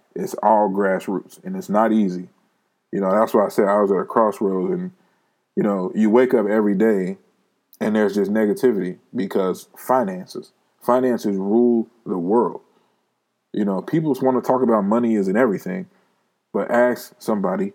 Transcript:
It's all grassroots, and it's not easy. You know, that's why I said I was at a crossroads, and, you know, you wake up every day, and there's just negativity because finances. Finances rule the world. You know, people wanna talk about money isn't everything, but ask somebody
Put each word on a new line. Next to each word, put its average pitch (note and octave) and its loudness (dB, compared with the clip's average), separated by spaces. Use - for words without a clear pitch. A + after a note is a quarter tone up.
It's F#2 -8
all G#2 4
grassroots, F#2+ -4
and F#2+ -10
it's F#2+ -10
not G#2+ 2
easy. F2+ 0
You G2+ -4
know, F#2+ 0
that's G#2+ 2
why G#2 4
I - -8
said G#2 0
I G#2 2
was G2 2
at F#2 2
a E2+ -2
crossroads, F#2+ 0
and, F2+ -6
you G3 0
know, - -2
you G#2+ 2
wake B2+ 4
up G#2+ 2
every G#2 2
day, G2 0
and G#2+ 0
there's G#2 2
just G2+ 0
negativity G#2 0
because F#2+ -2
finances. G2+ -4
Finances A#2+ 0
rule A2+ 2
the F2 -6
world. F#2+ 0
You G#2 -2
know, F#2+ -2
people D#3 -2
wanna B2+ 0
talk B2+ 0
about A2+ 2
money A2+ 0
isn't F#2+ 0
everything, F#2 -2
but G2+ -4
ask A#2+ 0
somebody G2 -4